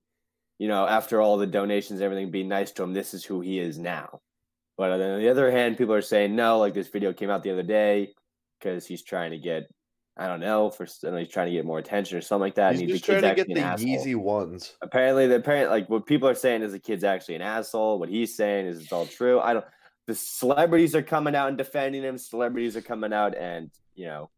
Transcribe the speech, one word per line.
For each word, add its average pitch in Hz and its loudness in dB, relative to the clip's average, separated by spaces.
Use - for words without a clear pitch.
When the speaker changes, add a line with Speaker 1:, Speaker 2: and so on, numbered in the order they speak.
Speaker 1:
you 107 -2
know, 98 2
after 110 2
all 104 6
the 101 0
donations 101 -2
and 98 0
everything 98 -2
being 95 -2
nice 98 -2
to 95 -4
him, 90 -4
this 95 -4
is 90 -12
who 92 -4
he 92 -4
is 82 -4
now. 85 -10
But 92 0
then 95 0
on 101 -2
the 110 4
other 131 4
hand, 120 2
people 110 2
are 104 4
saying, 104 2
"No, 113 4
like, 101 2
this 95 -4
video 98 -2
came 101 -4
out 95 -2
the 98 -6
other 92 -2
day 104 2
'cause 92 -6
he's 87 -12
trying 85 -6
to 82 -10
get, 80 -6
I 92 -6
don't 87 -4
know, 107 2
for 90 -12
s-, - -16
I - -4
don't 90 -4
know, 87 -4
he's 85 -6
trying 90 -2
to 87 -4
get 80 -2
more 80 -4
attention 92 -4
or 82 -6
something 101 -2
like 98 -2
that, 95 4
Speaker 2:
He's 87 -2
Speaker 1:
and 87 -2
he, 185 0
Speaker 2:
just - -4
Speaker 1:
the 208 4
kid's 196 4
Speaker 2:
trying 95 4
to - -
get 185 0
Speaker 1:
actually - 0
an 104 -2
Speaker 2:
the 131 0
Speaker 1:
asshole." 135 -4
Speaker 2:
Yeezy 127 -2
ones. 98 -4
Speaker 1:
Apparently, 131 4
the 123 6
apparent, 131 2
like, 104 0
what 107 0
people 135 2
are 123 2
saying 120 0
is 104 -4
the 98 -10
kid's 98 -6
actually 92 -2
an 82 -8
asshole. 110 -2
What 85 -6
he's 110 -4
saying 101 0
is 85 -8
it's 80 -12
all 85 -2
true. 123 2
I 120 2
don't. 110 -2
The 113 -6
celebrities 156 2
are 147 2
coming 147 0
out 139 2
and 139 -6
defending 135 -4
him. 131 -6
Celebrities 117 -4
are 110 -10
coming 107 -6
out 104 2
and, 85 -8
you 92 -12
know, 76 -12